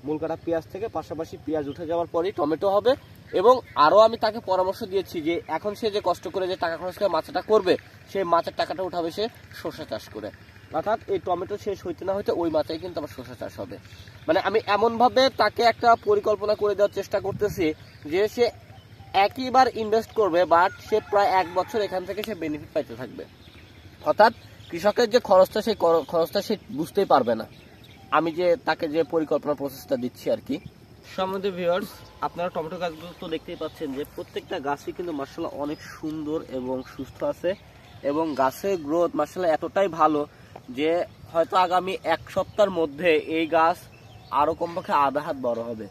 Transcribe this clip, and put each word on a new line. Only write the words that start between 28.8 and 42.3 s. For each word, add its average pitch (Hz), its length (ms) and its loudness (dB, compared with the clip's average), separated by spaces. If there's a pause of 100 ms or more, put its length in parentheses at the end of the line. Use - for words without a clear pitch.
যে 165 60 2 (140)
পরিকল্পনা 147 460 0
প্রসেসটা 135 440 -6
দিচ্ছি - 300 -8
আর 107 120 -6
কি। 135 100 -4 (600)
সম্মানিত 190 300 -4 (120)
viewers, 175 320 -2 (360)
আপনারা 175 280 -4
টমেটো 165 280 -6
গাছগুলো 170 280 -8 (100)
তো 185 140 -10
দেখতেই 160 280 -10
পাচ্ছেন 156 340 -8
যে 143 60 -6 (120)
প্রত্যেকটা - 420 -10 (120)
গাছই 143 300 -6
কিন্তু 175 220 -6
মাশাআল্লাহ 151 320 -8 (120)
অনেক 151 140 -8 (180)
সুন্দর 156 420 -6 (200)
এবং 127 180 -6 (180)
সুস্থ - 240 -14 (140)
আছে 170 180 -4 (600)
এবং 156 140 0 (160)
গাছের 196 340 0 (120)
growth 165 240 2 (100)
মাশাআল্লাহ 170 360 -2
এতটাই 190 320 0 (120)
ভালো 156 200 6 (580)
যে 156 120 0 (420)
হয়তো 165 220 0 (100)
আগামী 185 300 0 (200)
এক - 80 -6 (120)